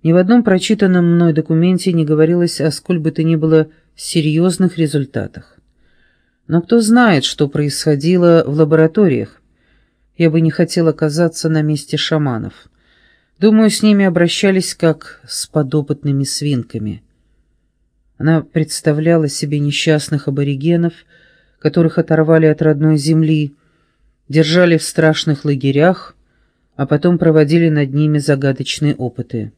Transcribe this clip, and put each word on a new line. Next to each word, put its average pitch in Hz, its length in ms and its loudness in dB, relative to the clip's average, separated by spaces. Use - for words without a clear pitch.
Ни 160 100 2
в 175 40 4
одном 220 260 4
прочитанном 185 720 2
мной 170 180 2
документе 165 600 0
не 165 120 0
говорилось 160 560 0
о 156 120 -2
сколь - 260 -4
бы 156 140 -4
то 160 100 -6
ни 165 140 0
было 156 320 2
серьёзных 170 840 -2
результатах. 143 840 -6
Но 165 120 2
кто 233 200 2
знает, 220 440 4
что - 240 -4
происходило 156 960 0
в 135 60 -6
лабораториях? 156 920 0
Я 165 120 2
бы 160 100 0
не 160 100 2
хотел 165 380 -2
оказаться 160 600 -2
на 156 140 0
месте 151 340 -4
шаманов. 131 720 -6
Думаю, 214 320 4
с - 120 -4
ними 202 220 2
обращались 185 680 0
как - 520 -4
с - 200 -12
подопытными 143 760 -4
свинками. 117 800 -6
Она 156 220 0
представляла 156 880 -2
себе 147 320 -6
несчастных 147 680 -2
аборигенов, 143 680 -2
которых 165 360 0
оторвали 160 500 2
от 151 140 2
родной 156 360 2
земли, 151 580 0
держали 160 500 2
в 160 40 -4
страшных 156 600 -2
лагерях, 143 720 0
а 135 120 -4
потом 170 320 0
проводили 160 500 2
над 143 260 -2
ними 151 240 0
загадочные 139 760 -2
опыты. 117 600 -8